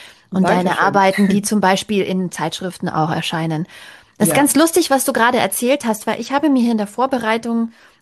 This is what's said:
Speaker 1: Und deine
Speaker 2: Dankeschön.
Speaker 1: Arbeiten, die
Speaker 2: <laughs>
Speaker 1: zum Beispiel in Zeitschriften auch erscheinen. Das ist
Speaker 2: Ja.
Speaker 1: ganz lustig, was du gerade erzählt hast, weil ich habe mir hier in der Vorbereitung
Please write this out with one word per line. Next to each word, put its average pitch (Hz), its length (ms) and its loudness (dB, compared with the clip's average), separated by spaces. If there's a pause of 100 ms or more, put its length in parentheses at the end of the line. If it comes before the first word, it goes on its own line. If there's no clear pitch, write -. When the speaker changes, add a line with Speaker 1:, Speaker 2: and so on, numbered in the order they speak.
(300)
Speaker 1:
Und 185 200 2
deine 180 220 2
Speaker 2:
Dankeschön. - 80 -2
Speaker 1:
Arbeiten, 190 500 2
die 202 120 2
Speaker 2:
<laughs> - 0 -
Speaker 1:
zum 214 200 -2
Beispiel 190 420 0
in 185 280 -4
Zeitschriften 175 580 -8
auch 156 200 -2
erscheinen. 160 560 -4 (520)
Das 202 100 2
ist 156 60 0
Speaker 2:
Ja. - 20 0
Speaker 1:
ganz 277 200 2
lustig, 320 340 2
was 269 160 2
du 262 80 -2
gerade 233 240 2
erzählt 240 480 0
hast, 220 200 -4
weil - 140 -4
ich 233 140 -8
habe 285 160 2
mir 262 120 4
hier 233 120 2
in 220 40 0
der 202 100 -2
Vorbereitung 233 840 -2 (300)